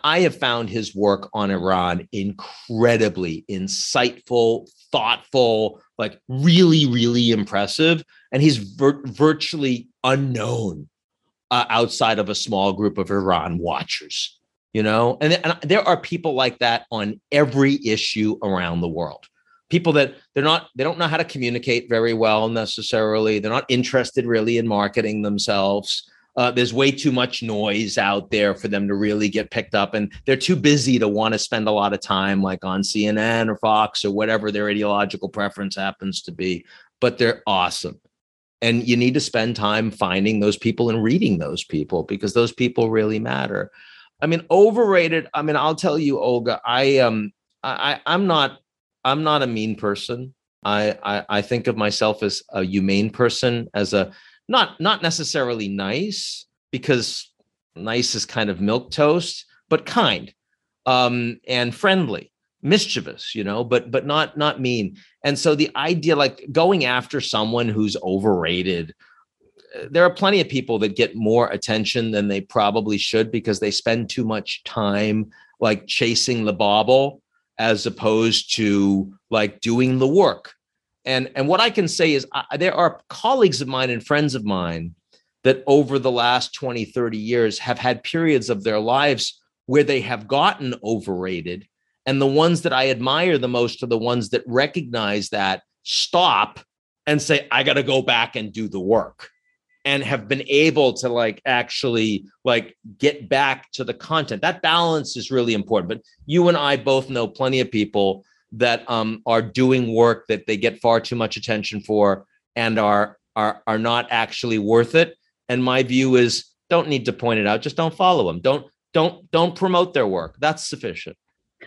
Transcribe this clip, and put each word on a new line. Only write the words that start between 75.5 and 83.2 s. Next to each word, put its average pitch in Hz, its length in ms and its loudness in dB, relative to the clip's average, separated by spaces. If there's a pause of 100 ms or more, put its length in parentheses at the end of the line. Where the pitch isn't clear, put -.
like, 107 280 0
chasing 120 560 0
the 104 80 0
bauble 110 680 2 (380)
as 113 260 0
opposed 110 720 0
to, 98 580 2 (180)
like, 107 300 0
doing 127 380 2
the 131 80 2
work. 151 460 2 (540)
And, 131 300 -2
and 139 100 0
what 185 140 4
I 233 100 4
can 190 160 0
say 165 280 0
is 135 180 -2
I, 135 240 -6
there 175 180 0
are 170 340 2
colleagues 208 540 2